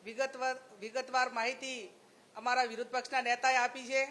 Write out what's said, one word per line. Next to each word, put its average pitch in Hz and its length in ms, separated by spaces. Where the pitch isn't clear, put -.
વિગતવાર, 254 520
વિગતવાર 254 500
માહિતી 240 680
અમારા 247 280
વિરોધ 233 240
પક્ષના 254 340
નેતાએ 247 340
આપી 254 320
છે. 269 240